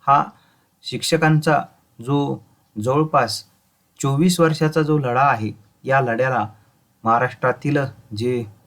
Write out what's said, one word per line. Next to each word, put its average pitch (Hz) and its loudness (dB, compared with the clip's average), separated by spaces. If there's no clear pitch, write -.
हा 143 4
शिक्षकांचा 156 0
जो 139 -4
जवळपास 135 0
चोवीस 151 2
वर्षाचा 160 2
जो 151 0
लढा 135 0
आहे, 110 -2
या 131 2
लढ्याला 120 -2
महाराष्ट्रातील 123 0
जे 117 -4